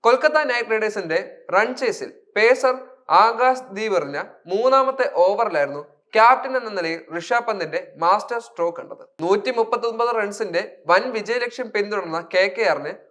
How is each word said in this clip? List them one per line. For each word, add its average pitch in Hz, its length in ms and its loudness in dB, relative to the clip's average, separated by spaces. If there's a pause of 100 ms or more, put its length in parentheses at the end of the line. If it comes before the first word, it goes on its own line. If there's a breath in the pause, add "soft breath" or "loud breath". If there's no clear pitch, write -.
കൊൽക്കത്ത 262 320 4
നൈറ്റ് 240 380 0
റൈഡേഴ്സിന്റെ 208 680 -4 (160)
റൺ 233 220 2
ചേസിൽ 196 380 -6 (220)
പേസർ 247 420 4 (320)
ആകാശ് 233 640 4
ദീപ് 202 240 -4
എറിഞ്ഞ 147 280 -4 (220)
മൂന്നാമത്തെ 262 680 2
ഓവറിലായിരുന്നു 170 840 0 (160)
ക്യാപ്റ്റൻ 254 440 4
എന്ന 233 120 -6
നിലയിൽ 165 480 -6
ഋഷഭ് 233 280 -2
പന്തിന്റെ 175 520 -4
മാസ്റ്റർ 208 420 0
സ്ട്രോക്ക് 170 380 -4
കണ്ടത്. - 300 -16 (140)
നൂറ്റിമുപ്പത്തൊമ്പത് 226 920 0
റൺസിന്റെ 202 600 -4 (100)
വൻ 233 240 4
വിജയലക്ഷ്യം 233 600 -6
പിന്തുടർന്ന 185 600 -4
കെ 190 240 2
കെ 214 120 2
ആറിന് 147 240 -2 (180)